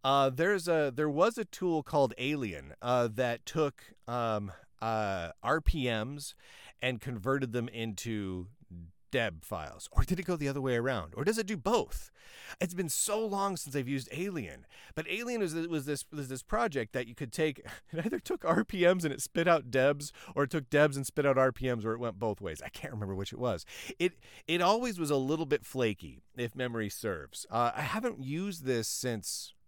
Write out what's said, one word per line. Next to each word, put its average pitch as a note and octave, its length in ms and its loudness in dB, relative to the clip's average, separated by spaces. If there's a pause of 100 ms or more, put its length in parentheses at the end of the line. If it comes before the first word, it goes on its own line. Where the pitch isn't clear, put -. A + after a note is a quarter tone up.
Uh, C3+ 260 6
there's E3+ 400 2
a, D3+ 260 4
there D3+ 140 2
was F3 300 4
a G#3 80 -4
tool E3 360 0
called C#3 360 4
Alien, A2 640 -4
uh, A#2+ 320 4
that A#2+ 320 0
took, D3+ 360 0 (240)
um, A2 460 0 (300)
uh, G2+ 480 0 (120)
R D3+ 200 4
P D3+ 220 2
Ms B2 500 -2 (480)
and B2 180 -2
converted B2+ 520 -2
them A#2+ 160 -2
into G#2 800 -4 (680)
deb G2+ 300 -2
files? - 480 -8
Or - 100 6
did F3 160 0
it F3+ 80 -6
go F3+ 80 0
the D3 140 -2
other C#3 120 -2
way C3 140 0
around? A#2 420 -2
Or B2 60 -4
does A3 160 2
it G#3+ 80 -2
do G#3 100 -4
both? - 540 0 (500)
It's F3+ 140 -2
been F3 140 -2
so G#3+ 360 0
long G3 320 0
since C#3+ 200 -6
I've B2+ 120 0
used C3+ 220 -2
Alien, B2+ 560 -6 (300)
but D#3+ 120 -6
Alien A#3 320 -2
was, E3 140 0
was E3 320 -2
this, C#3+ 240 -4
was C#3+ 160 -6
this B2+ 160 -8
project D#3+ 520 -2
that B2 120 -2
you A#2+ 80 -16
could B2+ 180 -8
take, D#3 280 0 (160)
<laughs> - 160 -18
it D#3+ 120 -4
either C#4 140 -2
took - 260 -6
R F3 200 4
P F#3 160 -4
Ms F3 240 6
and C#3+ 100 0
it - 80 -6
spit E3 240 0
out D3 240 4
debs, C#3+ 420 4 (220)
or C#3+ 80 2
it C#3 80 2
took D3 180 -2
debs D3 280 6
and C#3 100 -4
spit - 180 0
out C3+ 140 6
R C3 140 6
P B2+ 200 0
Ms, A2 120 -2
or A2 80 0
it A#2 80 -2
went A2+ 180 -4
both G#2+ 220 -2
ways. E2 200 -6
I - 100 -10
can't - 220 -10
remember G2+ 220 -4
which G2 180 -4
it - 60 -12
was. A2+ 260 -2 (360)
It, F3+ 140 2 (340)
it E3+ 120 2
always G#3+ 380 2
was D3+ 120 0
a D3 60 4
little D3 300 2
bit C#3+ 180 2
flaky, G#2 600 -2 (120)
if A#2+ 200 -4
memory A#2 340 -2
serves. E2+ 640 -6
Uh, A#2+ 240 4
I - 60 -4
haven't A3 380 -4
used D#3+ 440 -6
this A#2+ 240 2
since - 680 -4 (140)